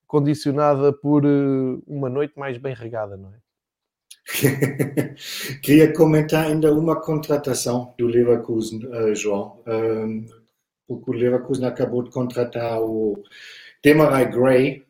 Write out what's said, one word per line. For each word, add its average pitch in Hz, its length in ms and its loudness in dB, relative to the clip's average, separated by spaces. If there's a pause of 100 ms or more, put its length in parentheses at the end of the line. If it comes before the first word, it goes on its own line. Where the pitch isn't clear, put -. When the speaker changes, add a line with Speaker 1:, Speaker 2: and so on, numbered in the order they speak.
Speaker 1:
condicionada 143 840 2
por, 147 320 2
eh, 147 40 4 (580)
uma 139 220 -6
noite 147 300 -4
mais 139 180 -8
bem 131 160 -8
regada, 110 440 -10
não 95 180 -18
é? 117 40 -20 (840)
Speaker 2:
<laughs> - 880 -2 (480)
Queria 156 300 6
comentar 156 540 2
ainda 156 260 2
uma 156 280 0
contratação 135 1000 -4
do 120 80 0
Leverkusen, 117 760 0 (120)
eh, 110 220 0
João, - 520 -4
ehm, 110 600 -4 (600)
porque 127 240 -10
o 120 40 -2
Leverkusen 123 520 0
acabou 120 360 -4
de - 80 -12
contratar 120 720 -4
o 110 420 -4 (600)
Demarai 139 480 6
Gray, 131 600 2